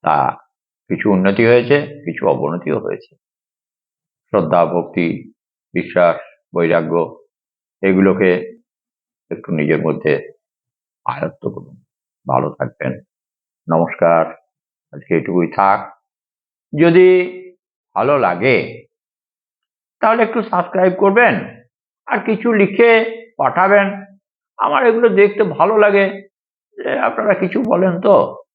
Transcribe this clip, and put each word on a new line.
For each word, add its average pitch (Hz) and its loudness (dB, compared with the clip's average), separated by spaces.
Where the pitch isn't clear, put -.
তা 69 0
কিছু 104 -2
উন্নতি 98 2
হয়েছে, 123 2
কিছু - -6
অবনতিও 76 -4
হয়েছে। - -10
শ্রদ্ধা, 85 2
ভক্তি, 85 -4
বিশ্বাস, 85 0
বৈরাগ্য, 82 -2
এগুলোকে 92 2
একটু 85 -10
নিজের 78 -2
মধ্যে 78 -4
আয়ত্ত - -8
করুন। - -14
ভালো 69 -2
থাকবেন, 65 -8
নমস্কার। 82 2
আজকে 76 -6
এটুকুই 85 -2
থাক। 98 0
যদি 170 6
ভালো 131 0
লাগে 101 -2
তাহলে 226 2
একটু 220 -2
সাবস্ক্রাইব 185 0
করবেন 196 0
আর 220 -4
কিছু 220 -2
লিখে 202 2
পাঠাবেন। 196 0
আমার 269 0
এগুলো 233 2
দেখতে 202 2
ভালো 185 0
লাগে 202 0
যে - -6
আপনারা - -2
কিছু 196 -4
বলেন 180 0
তো। 185 0